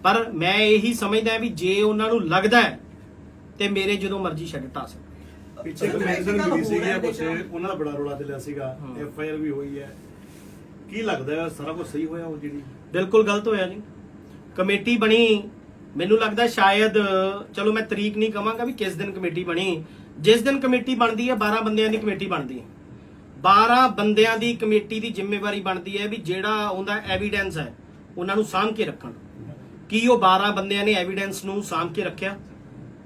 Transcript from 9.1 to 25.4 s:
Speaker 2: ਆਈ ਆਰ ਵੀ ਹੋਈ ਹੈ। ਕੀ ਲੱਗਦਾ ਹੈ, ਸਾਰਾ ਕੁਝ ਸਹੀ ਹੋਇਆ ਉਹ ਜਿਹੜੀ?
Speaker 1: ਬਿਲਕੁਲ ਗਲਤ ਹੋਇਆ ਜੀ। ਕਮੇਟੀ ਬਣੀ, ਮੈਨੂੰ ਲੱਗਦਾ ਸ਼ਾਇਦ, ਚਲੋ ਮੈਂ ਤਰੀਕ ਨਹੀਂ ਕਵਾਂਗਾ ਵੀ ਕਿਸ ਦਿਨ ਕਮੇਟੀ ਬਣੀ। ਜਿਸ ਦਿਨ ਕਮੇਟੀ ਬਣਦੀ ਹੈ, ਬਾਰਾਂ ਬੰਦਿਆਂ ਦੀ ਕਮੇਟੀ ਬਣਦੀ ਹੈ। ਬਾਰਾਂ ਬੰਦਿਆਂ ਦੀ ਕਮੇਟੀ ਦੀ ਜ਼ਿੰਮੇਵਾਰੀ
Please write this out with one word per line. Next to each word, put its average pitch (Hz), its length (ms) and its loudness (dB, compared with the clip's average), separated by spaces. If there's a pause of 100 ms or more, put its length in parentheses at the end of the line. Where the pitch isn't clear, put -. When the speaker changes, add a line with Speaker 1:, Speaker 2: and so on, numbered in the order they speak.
Speaker 2:
ਆਈ 156 80 -6
ਆਰ 156 80 -6
ਵੀ 151 140 -4
ਹੋਈ 139 280 -8
ਹੈ। 139 180 -14 (920)
ਕੀ 214 120 -6
ਲੱਗਦਾ 156 400 -2
ਹੈ, 165 60 -4
ਸਾਰਾ 151 240 -8
ਕੁਝ 160 140 -8
ਸਹੀ 151 200 -6
ਹੋਇਆ 165 200 -8
ਉਹ 156 100 -8
ਜਿਹੜੀ? 143 260 -10 (300)
Speaker 1:
ਬਿਲਕੁਲ 190 340 4
ਗਲਤ 208 220 0
ਹੋਇਆ 196 200 0
ਜੀ। 202 120 -10 (760)
ਕਮੇਟੀ 202 400 2
ਬਣੀ, 220 460 6 (540)
ਮੈਨੂੰ 202 220 4
ਲੱਗਦਾ 220 280 2
ਸ਼ਾਇਦ, 208 460 4 (600)
ਚਲੋ 214 180 2
ਮੈਂ 220 100 0
ਤਰੀਕ 208 340 -2
ਨਹੀਂ 220 160 0
ਕਵਾਂਗਾ 220 320 -2
ਵੀ 262 80 -4
ਕਿਸ 190 220 -4
ਦਿਨ 170 180 -6
ਕਮੇਟੀ 180 320 -4
ਬਣੀ। 170 400 -2 (340)
ਜਿਸ 214 240 6
ਦਿਨ 277 180 2
ਕਮੇਟੀ 254 340 0
ਬਣਦੀ 233 360 2
ਹੈ, 254 40 2
ਬਾਰਾਂ 214 280 0
ਬੰਦਿਆਂ 220 260 2
ਦੀ 214 80 0
ਕਮੇਟੀ 208 300 -4
ਬਣਦੀ 135 340 -4
ਹੈ। - 40 -16 (720)
ਬਾਰਾਂ 240 500 8
ਬੰਦਿਆਂ 214 500 4
ਦੀ 233 160 0
ਕਮੇਟੀ 214 460 0
ਦੀ 226 100 -6
ਜ਼ਿੰਮੇਵਾਰੀ 202 500 -4